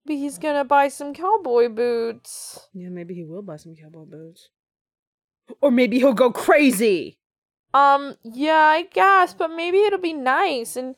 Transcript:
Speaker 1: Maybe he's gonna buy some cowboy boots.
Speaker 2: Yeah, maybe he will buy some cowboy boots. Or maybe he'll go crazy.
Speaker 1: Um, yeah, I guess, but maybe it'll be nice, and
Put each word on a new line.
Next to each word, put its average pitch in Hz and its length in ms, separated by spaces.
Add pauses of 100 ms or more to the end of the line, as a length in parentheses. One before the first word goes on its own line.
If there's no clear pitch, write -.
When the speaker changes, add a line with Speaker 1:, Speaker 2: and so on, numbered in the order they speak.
Speaker 1:
Maybe 294 140
he's 277 180
gonna 285 260
buy 285 240
some 285 240
cowboy 294 560
boots. 233 1040
Speaker 2:
Yeah, 180 160
maybe 180 260
he 170 100
will 170 180
buy 170 140
some 165 180
cowboy 156 300
boots. 160 440 (1120)
Or 285 100
maybe 247 280
he'll 254 160
go 247 180
crazy. 226 840 (560)
Speaker 1:
Um, 277 400 (100)
yeah, 269 320
I 311 280
guess, 370 500
but 330 140
maybe 339 300
it'll 403 200
be 339 160
nice, 269 600
and 254 220